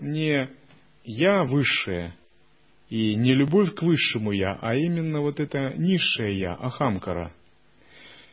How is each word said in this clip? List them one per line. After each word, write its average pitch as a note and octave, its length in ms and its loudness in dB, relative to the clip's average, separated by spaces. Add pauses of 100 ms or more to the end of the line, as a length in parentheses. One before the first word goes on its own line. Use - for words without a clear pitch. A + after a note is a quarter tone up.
не D3 480 0 (560)
"я" E3+ 400 2
высшее G2+ 720 -2 (760)
и A2 260 0
не B2+ 200 4
любовь D#3 400 4
к - 80 -8
высшему A#2+ 500 2
"я", G2 280 0
а A2+ 140 -2
именно D#3+ 460 -2
вот D3 200 -2
это C#3 360 -4
низшее D3+ 600 0
"я", F2+ 140 -2
ахамкара. F#2 800 -4 (1000)